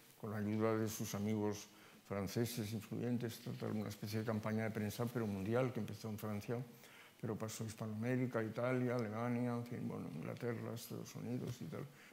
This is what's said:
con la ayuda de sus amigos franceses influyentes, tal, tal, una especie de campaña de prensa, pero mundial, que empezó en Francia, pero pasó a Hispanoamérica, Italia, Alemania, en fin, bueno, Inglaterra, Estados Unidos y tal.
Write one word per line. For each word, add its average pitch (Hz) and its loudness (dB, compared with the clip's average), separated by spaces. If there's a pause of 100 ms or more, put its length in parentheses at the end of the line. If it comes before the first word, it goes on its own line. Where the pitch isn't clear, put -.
(200)
con 110 -4
la 107 0
ayuda 107 4
de 110 4
sus 107 -2
amigos 104 2 (400)
franceses 107 0
influyentes, 113 0
tal, 123 -4
tal, 113 -2
una 107 0
especie 107 -2
de 110 0
campaña 110 2
de 110 0
prensa, 107 0
pero 117 0
mundial, 110 2
que 117 -2
empezó 107 -4
en 104 -2
Francia, 107 -2 (640)
pero 110 0
pasó 110 -4
a - -2
Hispanoamérica, 117 2
Italia, 123 4
Alemania, 120 2
en 120 0
fin, 117 -4
bueno, 104 -2
Inglaterra, 113 -2
Estados 113 -6
Unidos 120 -2
y - -4
tal. 147 -4 (260)